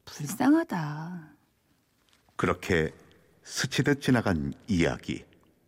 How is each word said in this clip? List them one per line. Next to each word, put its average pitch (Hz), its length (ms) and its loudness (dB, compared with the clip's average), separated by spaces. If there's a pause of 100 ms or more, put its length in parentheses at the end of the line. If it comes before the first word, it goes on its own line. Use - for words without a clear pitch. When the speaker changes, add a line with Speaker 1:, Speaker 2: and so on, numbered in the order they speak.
Speaker 1:
불쌍하다. 170 1200 0 (1080)
Speaker 2:
그렇게 82 580 0 (480)
스치듯 - 580 0
지나간 92 540 2 (120)
이야기. 69 580 0 (440)